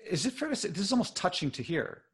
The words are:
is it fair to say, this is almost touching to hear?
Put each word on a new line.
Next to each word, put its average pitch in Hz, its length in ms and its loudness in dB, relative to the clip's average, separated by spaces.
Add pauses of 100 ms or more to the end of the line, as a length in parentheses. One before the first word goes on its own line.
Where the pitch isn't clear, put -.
is 160 160 2
it 254 80 2
fair 302 160 -4
to 277 60 2
say, - 140 -2
this 180 140 -2
is 196 80 2
almost 247 240 4
touching 160 360 0
to 120 120 -8
hear? 156 400 -2 (100)